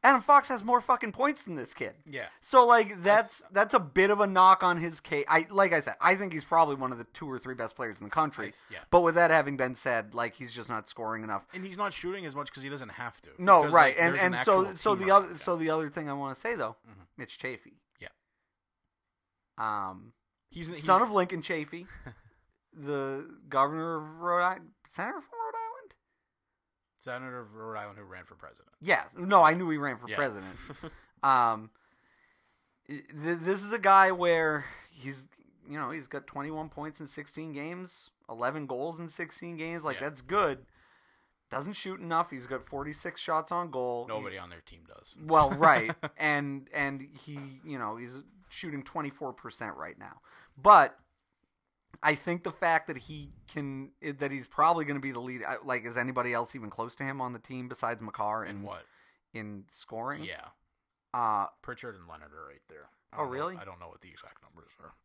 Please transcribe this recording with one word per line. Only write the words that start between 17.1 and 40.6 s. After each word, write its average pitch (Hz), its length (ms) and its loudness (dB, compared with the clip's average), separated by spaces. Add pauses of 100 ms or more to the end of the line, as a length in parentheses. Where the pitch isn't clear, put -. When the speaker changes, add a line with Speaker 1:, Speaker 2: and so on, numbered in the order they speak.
Speaker 1:
Mitch - 200 -14
Chaffee. 123 440 -14 (160)
Speaker 2:
Yeah. - 100 -18 (1500)
Speaker 1:
Um, 101 540 -6 (380)
Speaker 2:
He's 170 180 -12
n-, 175 80 -10
Speaker 1:
son 185 260 4
Speaker 2:
he's 240 60 0
Speaker 1:
of 214 60 -6
Lincoln 180 280 0
Chafee, 170 440 -8 (460)
Speaker 2:
<laughs> - 400 -20
Speaker 1:
the 139 680 -8 (120)
governor 156 460 0
of 156 240 -12
Rhode 175 220 0
Island, 180 280 -2 (180)
senator 247 320 -8
from 466 180 -18
Rhode 453 220 -8 (1400)
Speaker 2:
Senator 127 400 -12
of 107 140 -18
Rhode 110 240 -12
Island 104 200 -14
who 104 60 -18
ran 90 200 -18
for 87 120 -20
president. 71 320 -20 (120)
Speaker 1:
Yeah. 151 240 0 (120)
No, 185 260 6
I 156 120 8
knew 175 160 -4
he 156 80 -2
ran 139 200 -6
for 120 100 -16
Speaker 2:
Yeah. 110 80 -6
Speaker 1:
president. 104 380 -4 (280)
Speaker 2:
<laughs> 156 100 -16 (300)
Speaker 1:
Um, 117 460 2 (1200)
th-, 143 140 -14 (400)
this 190 200 -2
is 202 100 -6
a 233 60 -2
guy 190 340 8
where 165 520 2 (260)
he's, 135 360 -16 (420)
you 147 100 -10
know, 131 120 -6
he's 147 160 -12
got 139 200 -12
twenty-one 156 440 -10
points 151 300 -12
in 156 60 -14
sixteen 156 460 -14
games, 175 580 -14 (180)
eleven 135 380 -6
goals 135 340 -8
in 170 80 -12
sixteen 170 480 -12
games. 160 280 -10
Like, 143 120 -4
Speaker 2:
Yeah. 135 120 -6
Speaker 1:
that's 135 140 -14
good. 151 380 -2 (880)